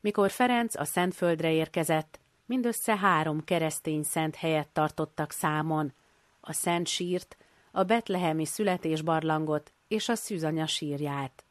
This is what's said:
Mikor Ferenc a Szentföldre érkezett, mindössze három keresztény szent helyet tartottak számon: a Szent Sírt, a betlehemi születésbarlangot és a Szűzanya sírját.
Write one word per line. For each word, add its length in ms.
Mikor 280
Ferenc 500
a 60
Szentföldre 640
érkezett, 680
mindössze 520
három 460
keresztény 600
szent 320
helyet 320
tartottak 640
számon: 640
a 140
Szent 340
Sírt, 500
a 120
betlehemi 600
születésbarlangot 1300
és 220
a 60
Szűzanya 500
sírját. 840